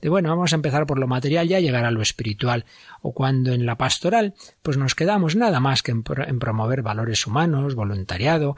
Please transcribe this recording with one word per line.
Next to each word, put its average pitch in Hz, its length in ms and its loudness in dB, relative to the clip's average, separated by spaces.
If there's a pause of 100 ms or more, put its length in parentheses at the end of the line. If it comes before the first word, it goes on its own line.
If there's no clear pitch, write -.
de, 151 80 -2
bueno, 175 200 2
vamos 170 240 0
a 165 40 2
empezar 147 300 0
por 139 140 -2
lo 131 80 0
material, 143 400 0
ya 190 100 2
llegará 123 320 2
lo 113 100 0
espiritual, 113 640 -2 (380)
o 123 100 -4
cuando 131 400 2
en 123 140 0
la 117 100 -2
pastoral, 202 580 0 (280)
pues 139 140 -2
nos 135 180 0
quedamos 175 400 2
nada 214 240 4
más 131 240 2
que - 80 -4
en 113 140 -2
pro-, 131 240 -4
en 127 100 -2
promover 113 440 -2
valores 107 440 -2
humanos, 139 480 0
voluntariado, 110 840 0